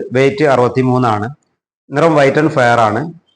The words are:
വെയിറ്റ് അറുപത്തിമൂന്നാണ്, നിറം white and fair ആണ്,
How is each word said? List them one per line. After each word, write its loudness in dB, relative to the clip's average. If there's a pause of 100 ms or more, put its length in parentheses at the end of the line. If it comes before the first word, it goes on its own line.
(180)
വെയിറ്റ് 0 (100)
അറുപത്തിമൂന്നാണ്, 0 (640)
നിറം 0
white 2
and 0
fair 2 (100)
ആണ്, -4 (340)